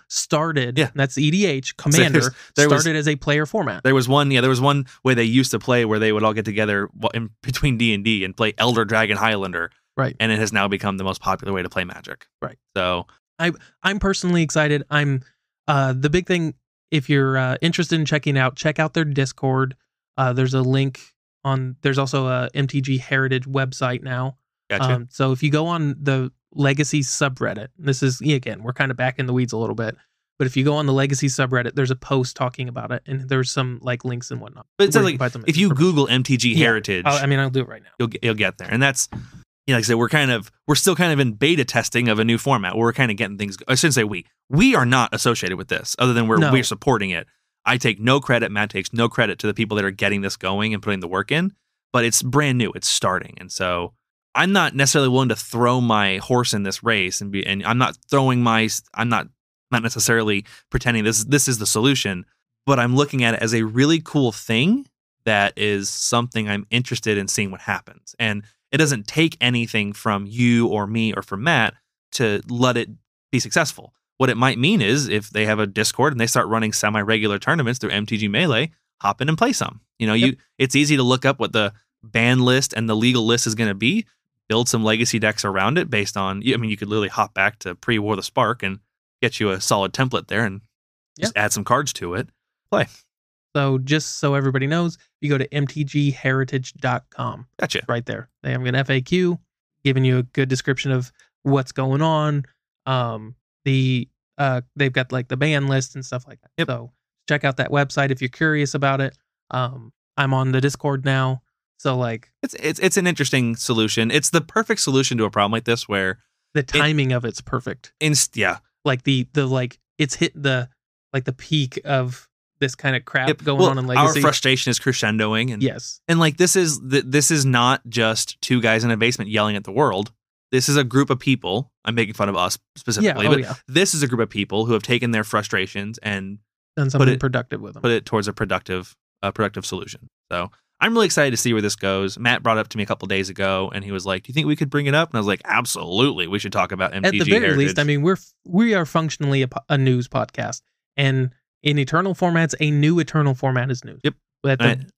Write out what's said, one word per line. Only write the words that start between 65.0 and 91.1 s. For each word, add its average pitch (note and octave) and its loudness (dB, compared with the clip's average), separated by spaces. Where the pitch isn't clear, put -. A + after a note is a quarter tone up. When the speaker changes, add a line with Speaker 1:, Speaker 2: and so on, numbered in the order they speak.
Speaker 2:
that G2+ 2
is G2+ -2
something A#2+ -2
I'm G2+ -4
interested A#2 -2
in G2 -4
seeing G2+ -2
what F#2 -14
happens. - -8
And G#2 -4
it C#3 -2
doesn't C#3 0
take D#3+ 0
anything A2+ 0
from G2+ -4
you A#2 2
or G2+ -2
me A2+ -2
or G2 -6
from G2 -8
Matt C3+ 0
to G#2 0
let A#2+ 2
it A#2 -4
be B2+ 0
successful. - -4
What B2+ 2
it A2 0
might B2 2
mean E3 2
is B2 2
if G#2 -2
they G#2+ 0
have G#2+ 0
a G#2+ 0
Discord A2 0
and A#2+ -6
they A2+ 0
start A2 0
running A2 -2
semi-regular G#2+ 0
tournaments B2+ -2
through - -6
M G#2 -2
T A2+ -4
G G#2+ -2
Melee, C3+ 0
hop G2+ -2
in C#3 -2
and D#3+ 0
play A#3+ 2
some. - -6
You A2+ 0
know, G#2+ 2
Speaker 1:
Yep. A#2 4
Speaker 2:
you, B2+ -6
it's C3 0
easy D3 4
to B2+ 2
look B2+ 2
up C3+ 2
what G#2 -2
the G#2 0
ban A#2 2
list B2+ 2
and A2+ -2
the A2 2
legal A#2 2
list A#2 2
is A2 -2
gonna G#2+ 0
be, D3 0
build A#2 2
some A2+ 0
Legacy A2+ 2
decks G#2+ -2
around G2+ 0
it E3+ -2
based G#2 -2
on, G2 -4
I A#2 0
mean, A2+ -4
you G2+ -4
could G2+ -8
literally G#2 -2
hop G#2 -2
back G2+ 0
to F2+ -10
pre-War G#2+ -2
of G2 -4
the F#2+ -8
Spark A#2+ -2
and F#2+ -6
get A#2 -2
you G#2+ 0
a F#2 -2
solid G2 0
template B2+ -2
there A2+ -2
and G2 -6